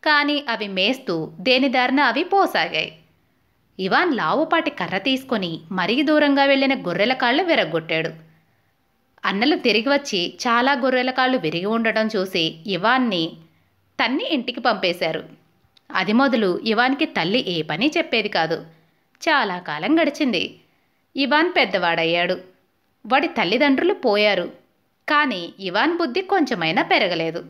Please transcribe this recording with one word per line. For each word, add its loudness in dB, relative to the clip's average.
కానీ 2
అవి -4
మేస్తూ -2
దేని 2
దారిన 2
అవి 2
పోసాగాయి. 0
ఇవాన్ 2
లావుపాటి 0
కర్ర -4
తీసుకొని -4
మరీ 0
దూరంగా 4
వెళ్ళిన 4
గొర్రెల 0
కాళ్ళు 2
విరగ్గొట్టాడు. 0
అన్నలు 0
తిరిగి 0
వచ్చి -2
చాలా 2
గొర్రెల 0
కాళ్ళు 0
విరిగి -4
ఉండటం 0
చూసి -2
ఇవాన్ని 0
తన్ని -2
ఇంటికి -4
పంపేశారు. 0
అది 0
మొదలు 2
ఇవాన్కి 0
తల్లి -2
ఏ -4
పని -2
చెప్పేది -2
కాదు. -2
చాలా 0
కాలం -2
గడిచింది. -2
ఇవాన్ 2
పెద్దవాడయ్యాడు. 0
వాడి 2
తల్లిదండ్రులు 2
పోయారు. 2
కానీ 0
ఇవాన్ 0
బుద్ధి -2
కొంచెమైనా 0
పెరగలేదు. 0